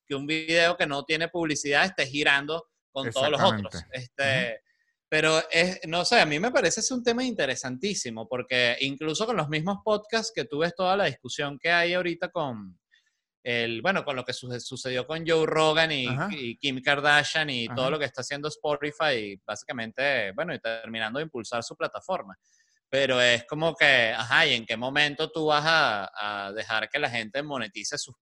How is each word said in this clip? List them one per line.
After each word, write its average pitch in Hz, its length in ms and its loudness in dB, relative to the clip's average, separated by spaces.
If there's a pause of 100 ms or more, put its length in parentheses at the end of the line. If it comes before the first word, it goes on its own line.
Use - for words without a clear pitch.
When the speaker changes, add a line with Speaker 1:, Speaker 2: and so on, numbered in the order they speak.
Speaker 1:
que 143 100 -6
un 139 100 -6
video 165 500 2
que 175 100 0
no 139 180 -4
tiene 160 240 0
publicidad 151 560 2
esté 185 220 -2
girando 147 600 0 (260)
con 135 180 -4
todos 135 200 0
los 139 100 0
otros. 110 320 2
Speaker 2:
Exactamente. 87 280 -10
Speaker 1:
Este, 127 540 -2
Speaker 2:
Ujú. 104 60 -16 (480)
Speaker 1:
pero 160 320 4 (120)
es, 180 340 2
no 170 180 0
sé, 240 160 6
a 170 60 6
mí 151 140 0
me 233 100 0
parece 233 300 2
ese 214 120 -2
un 247 120 -4
tema 240 180 2
interesantísimo, 131 1040 -4
porque 123 540 0
incluso 156 460 -2
con 233 100 0
los 151 120 -2
mismos 160 360 -2
podcasts 220 500 -2
que 147 100 -4
tú 143 140 -6
ves 175 160 0
toda 185 220 2
la 202 80 2
discusión 143 520 -6
que 165 140 -2
hay 175 240 2
ahorita 175 380 -2
con 110 480 -6 (680)
el, 117 360 -2
bueno, 175 240 0
con 139 100 -4
lo 123 80 -6
que 123 80 -8
suce-, 123 260 -8
sucedió 127 480 -6
con 160 200 -6
Joe 160 180 4
Rogan 156 480 4
y, 131 160 -2
Speaker 2:
Ajá. 139 220 -2
Speaker 1:
y 127 260 -6
Kim 131 260 -4
Kardashian 147 680 2
y 120 180 -2
todo 120 140 -2
Speaker 2:
Ajá. 131 80 2
Speaker 1:
lo 151 80 -2
que 147 80 -2
está 127 160 -8
haciendo 143 260 -6
Spotify 147 720 -2
y 101 260 -6
básicamente, 117 880 -2
bueno, 151 220 -4
y 113 60 -8
terminando 113 580 -6
de 160 60 -4
impulsar 120 380 -6
su - 140 -12
plataforma. 127 580 -6 (540)
Pero 131 320 2
es 120 240 6
como 156 300 0
que, 127 420 6
ajá, 131 300 4
¿y 135 80 2
en 113 100 -2
qué 113 140 -4
momento 147 520 0
tú 160 140 -2
vas 151 220 4
a, 104 800 0
a 98 60 -8
dejar 110 360 -2
que 143 100 -4
la 147 120 0
gente 117 320 -6
monetice 127 560 -8
sus - 240 -12